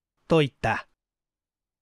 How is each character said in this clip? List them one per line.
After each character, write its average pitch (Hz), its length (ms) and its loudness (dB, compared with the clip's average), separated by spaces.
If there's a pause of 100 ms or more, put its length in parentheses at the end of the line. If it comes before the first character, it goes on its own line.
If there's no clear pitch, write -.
(260)
と 165 140 2
言 143 80 0
っ - 20 -8
た。 - 380 -6 (920)